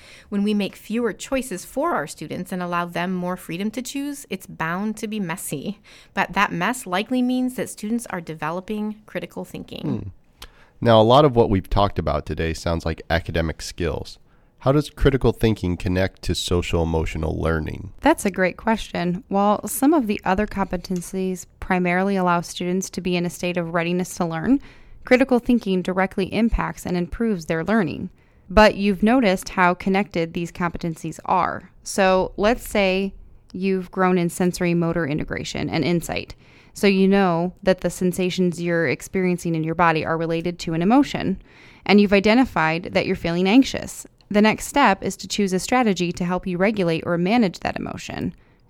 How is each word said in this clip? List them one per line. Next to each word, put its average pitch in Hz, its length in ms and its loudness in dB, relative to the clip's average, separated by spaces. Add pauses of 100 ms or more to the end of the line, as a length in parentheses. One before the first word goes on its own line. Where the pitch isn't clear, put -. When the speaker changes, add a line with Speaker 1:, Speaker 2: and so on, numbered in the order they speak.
(300)
Speaker 1:
When 202 140 0
we 208 100 2
make 202 220 -2
fewer 226 380 -4
choices 254 500 -6
for 320 280 -4
our 156 160 -2
students 165 440 -10
and 185 100 -6
allow 175 240 -4
them 175 280 -4
more 180 240 -4
freedom 185 340 -6
to 254 100 -8
choose, 277 480 -8
it's 190 180 -10
bound 180 500 -6
to 226 100 -8
be 214 120 -6
messy. 165 600 -6 (340)
But 190 200 -2
that 196 180 2
mess 175 340 -2
likely 220 360 -2
means 254 340 0
that 185 140 -6
students 226 380 -6
are 185 140 -6
developing 185 840 -6
critical 180 400 -10
thinking. - 420 -14
Speaker 2:
Hmm. - 220 -4 (720)
Now, 113 160 8
a 110 40 10
lot 127 220 8
of 131 100 2
what 117 140 6
we've 98 200 2
talked 101 300 2
about 76 260 -2
today 80 280 -2
sounds 82 320 -4
like 80 240 -4
academic 82 520 -2
skills. - 560 -6 (420)
How 135 120 2
does 147 200 0
critical 135 400 4
thinking 101 440 0
connect 90 480 -2
to 87 120 -2
social 87 480 0
emotional 80 520 -2
learning? 80 640 -4
Speaker 3:
That's 311 240 2
a 202 60 0
great 185 260 -2
question. 180 680 -2
While 202 400 2
some 269 240 2
of 302 140 4
the 202 180 -2
other 196 220 0
competencies 185 1000 -6 (120)
primarily 185 560 0
allow 180 260 2
students 180 500 -4
to 190 100 -8
be 180 140 0
in 175 100 0
a 175 40 -2
state 175 280 -4
of 165 160 -2
readiness 175 420 -2
to 180 100 -2
learn, 165 340 0 (440)
critical 254 360 4
thinking 196 420 2
directly 190 520 -2
impacts 196 520 -2
and 180 100 -2
improves 175 500 -4
their 160 180 -2
learning. 190 480 -2 (400)
But 202 240 6
you've 196 260 0
noticed 214 480 2
how 180 240 2
connected 180 600 -2
these 170 180 -6
competencies 165 720 -6
are. - 460 -2 (120)
So 185 540 2
let's 220 300 0
say 190 480 0 (380)
you've 185 360 -2
grown 185 300 2
in 170 100 2
sensory 175 460 0
motor 165 320 0
integration - 640 -4
and 92 140 0
insight. - 520 -2 (380)
So - 120 0
you 190 220 6
know 180 460 2 (100)
that 185 180 4
the 175 80 -2
sensations 180 720 0
you're 170 260 0
experiencing 175 680 -2
in 160 80 -2
your 160 120 -2
body 165 300 2
are 160 120 -2
related 165 420 -4
to 165 140 -6
an 165 100 0
emotion, 196 580 2 (440)
and 196 140 6
you've 202 140 6
identified 196 800 2
that 185 140 2
you're 190 80 0
feeling 175 320 0
anxious. - 580 2 (240)
The 208 120 2
next - 260 2
step 226 360 2
is - 140 -4
to - 100 -14
choose 202 240 -2
a 185 80 0
strategy 185 540 0
to 185 100 -6
help 180 240 -4
you 180 100 -2
regulate 185 480 2
or 170 120 0
manage 196 420 2
that - 160 -4
emotion. - 580 -8 (360)